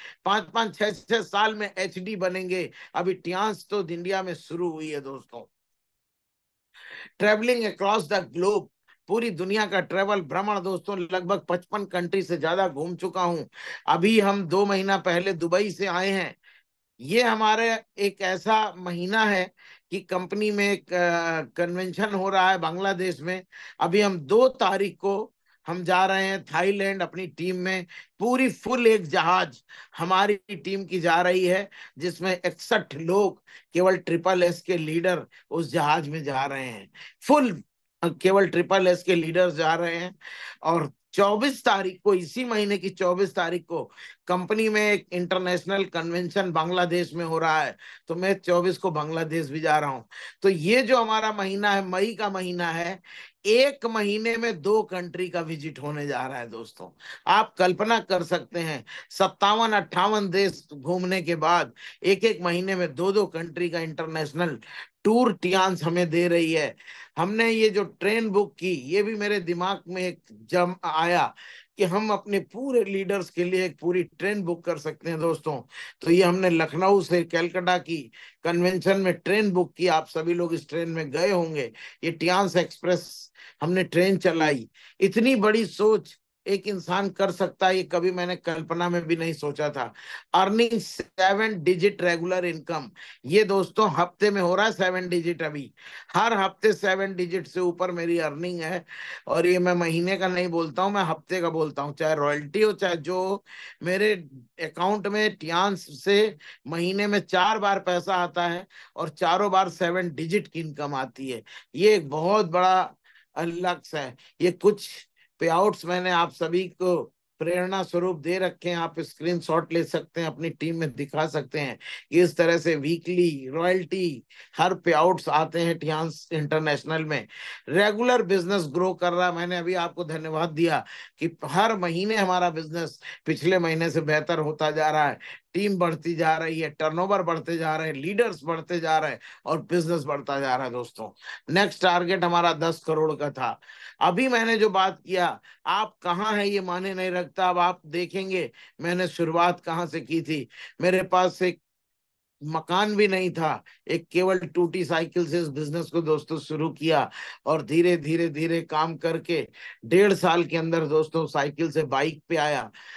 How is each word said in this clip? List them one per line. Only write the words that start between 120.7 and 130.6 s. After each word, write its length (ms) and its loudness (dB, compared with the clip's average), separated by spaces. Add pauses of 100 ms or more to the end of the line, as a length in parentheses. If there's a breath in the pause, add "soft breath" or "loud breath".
में 200 -4
दिखा 320 -4
सकते 320 -6
हैं 200 -6 (320 loud breath)
कि 100 6
इस 160 4
तरह 200 4
से 180 0
वीकली 760 0
रॉयल्टी 760 -2 (340 loud breath)
हर 160 2
पेआउट्स 560 2
आते 300 0
हैं 180 0
टियांस 540 -6
इंटरनेशनल 760 -2
में। 220 -4 (420 loud breath)
रेगुलर 520 4
बिजनेस 460 0
ग्रो 260 0
कर 200 -2
रहा 140 2
है। 80 -2
मैंने 220 -4
अभी 160 -4
आपको 300 -4
धन्यवाद 460 -4
दिया 360 0 (340 loud breath)